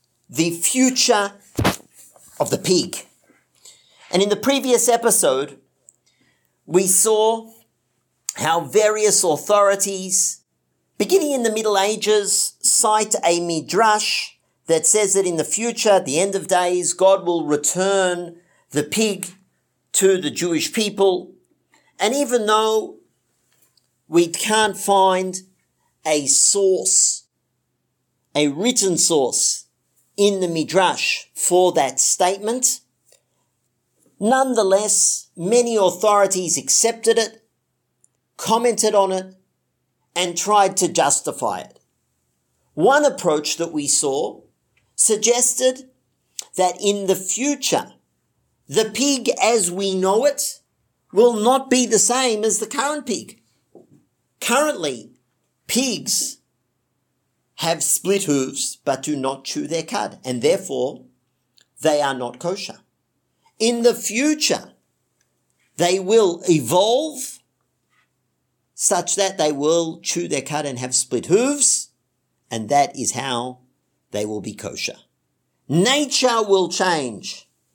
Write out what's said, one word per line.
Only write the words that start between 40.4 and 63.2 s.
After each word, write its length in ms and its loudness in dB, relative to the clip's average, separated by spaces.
to 100 0
justify 720 -2
it. 220 -18
One 300 4
approach 520 0
that 160 -4
we 160 -6
saw 540 -2
suggested 960 0
that 260 0
in 280 -2
the 80 4
future, 800 -4
the 260 0
pig 340 0
as 300 2
we 240 -4
know 280 2
it 360 -2
will 220 6
not 340 2
be 160 2
the 140 0
same 460 0
as 160 0
the 80 -8
current 380 -4
pig. 360 -10
Currently, 680 -2
pigs 680 -4
have 260 -2
split 400 -2
hooves 540 -4
but 160 -2
do 120 -4
not 300 -6
chew 220 -8
their 160 -4
cud, 420 -6
and 160 -4
therefore 640 -2
they 180 2
are 140 0
not 240 -8
kosher. 400 -8